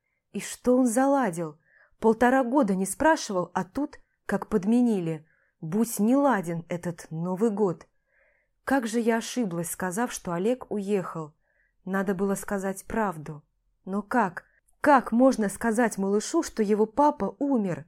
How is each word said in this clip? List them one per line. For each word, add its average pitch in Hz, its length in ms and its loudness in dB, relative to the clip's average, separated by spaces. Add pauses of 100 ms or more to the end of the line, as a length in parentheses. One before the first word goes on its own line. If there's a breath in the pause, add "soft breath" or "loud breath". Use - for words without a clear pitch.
(320)
И 202 80 -8
что - 380 0
он 262 100 6
заладил? 220 720 0 (400 soft breath)
Полтора 240 440 4
года 240 300 2
не 190 120 0
спрашивал, 202 680 0
а 185 100 -2
тут 285 360 -6 (260)
как 196 220 -4
подменили. 196 800 0 (320)
Будь 208 400 -2
неладен 208 680 2
этот 175 420 -8
Новый 180 400 -2
год. 202 340 -2 (760)
Как 262 240 -2
же 226 120 -2
я 226 180 0
ошиблась, 180 520 -4
сказав, 190 420 -4
что - 200 -10
Олег 214 400 -2
уехал. 190 640 -4 (500)
Надо 190 300 -2
было 196 200 -2
сказать 190 500 -6
правду. 160 580 -6 (420)
Но 196 160 -4
как? 208 440 -2 (340)
Как 277 320 4
можно 226 380 4
сказать 226 480 0
малышу, 202 440 0
что - 220 -2
его 208 220 2
папа 285 540 0
умер? 202 480 0